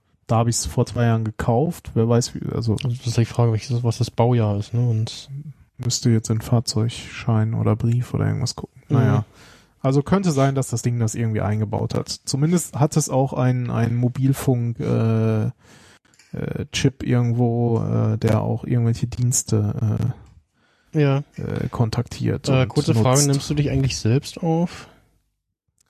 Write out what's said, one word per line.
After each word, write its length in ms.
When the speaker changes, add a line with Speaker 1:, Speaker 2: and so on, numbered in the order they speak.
Speaker 1:
da 120
hab 100
ich's 180
vor 200
zwei 180
Jahren 180
gekauft. 720
Wer 140
weiß, 260
wie, 60
also 200
Speaker 2:
also 160
das 180
ist 120
die 60
Frage, 280
welches, 320
was 140
das 120
Baujahr 480
ist, 160
ne? 60
Und 500
Speaker 1:
müsste 320
jetzt 180
in 120
Fahrzeugschein 1120
oder 220
Brief 380
oder 120
irgendwas 300
gucken. 320
Speaker 2:
Mhm. 80
Speaker 1:
Naja. 280
Also 220
könnte 300
sein, 240
dass 140
das 120
Ding 180
das 140
irgendwie 260
eingebaut 540
hat. 140
Zumindest 680
hat 180
es 120
auch 240
ein, 380
ein 260
Mobilfunk, 840
äh, 640
äh, 40
Chip 320
irgendwo, 760
äh, 380
der 240
auch 220
irgendwelche 440
Dienste, 1040
äh, 60
Speaker 2:
Ja. 240
Speaker 1:
äh, 320
kontaktiert 800
Speaker 2:
Äh, 140
Speaker 1:
und 60
Speaker 2:
kurze 240
Speaker 1:
nutzt. 100
Speaker 2:
Frage, 240
nimmst 240
du 40
dich 160
eigentlich 280
selbst 420
auf? 460